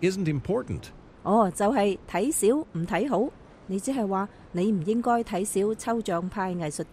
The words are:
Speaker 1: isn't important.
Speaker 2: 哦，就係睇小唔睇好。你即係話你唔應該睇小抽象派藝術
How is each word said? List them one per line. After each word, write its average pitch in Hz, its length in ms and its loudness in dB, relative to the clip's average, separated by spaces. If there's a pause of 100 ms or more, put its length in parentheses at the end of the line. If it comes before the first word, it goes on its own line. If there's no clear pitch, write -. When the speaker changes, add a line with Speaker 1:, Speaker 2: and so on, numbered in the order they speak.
Speaker 1:
isn't 185 240 0
important. 156 580 -2 (400)
Speaker 2:
哦， 202 300 4
就 208 180 0
係 202 260 2 (120)
睇 214 220 0
小 226 240 4
唔 175 320 -4
睇 190 220 0
好。 233 200 2 (360)
你 190 140 -4
即 269 140 -2
係 240 120 0
話 196 220 0 (240)
你 190 220 2
唔 175 100 0
應 220 180 2
該 233 220 2
睇 196 220 -2
小 202 300 0
抽 226 260 -2
象 180 260 -2
派 185 260 -4
藝 170 160 -4
術 156 240 -6